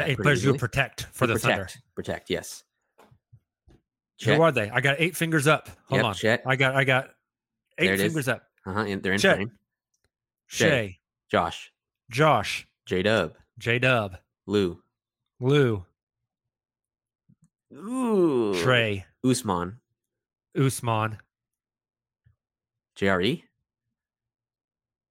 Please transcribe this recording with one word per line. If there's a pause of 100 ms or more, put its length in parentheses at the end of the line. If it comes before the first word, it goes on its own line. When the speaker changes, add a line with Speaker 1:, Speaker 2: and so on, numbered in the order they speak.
Speaker 1:
that
Speaker 2:
eight
Speaker 1:
pretty
Speaker 2:
players
you
would
Speaker 1:
easily.
Speaker 2:
protect (100)
for
Speaker 1:
You
Speaker 2:
the
Speaker 1:
protect,
Speaker 2:
Thunder. (260)
Speaker 1:
protect,
yes. (340)
Speaker 2:
Who
Speaker 1:
Chet.
Speaker 2:
are
they?
I
got
eight
fingers
up. (220)
Hold
Speaker 1:
Yep,
Speaker 2:
on.
Speaker 1:
Chet.
Speaker 2:
I
got,
I
got (680)
eight
Speaker 1:
There
it
is.
Speaker 2:
fingers
up. (220)
Speaker 1:
Uh-huh,
and
they're
in
Speaker 2:
Chet.
Speaker 1:
frame. (960)
Speaker 2:
Shai.
Speaker 1:
Shai. (300)
Josh. (380)
Speaker 2:
Josh. (200)
Speaker 1:
J-Dub. (260)
Speaker 2:
J-Dub. (300)
Speaker 1:
Lou. (580)
Speaker 2:
Lou. (1900)
Speaker 1:
Ooh.
Speaker 2:
Trey. (180)
Speaker 1:
Usman. (840)
Speaker 2:
Usman. (1800)
Speaker 1:
J
R
E? (1700)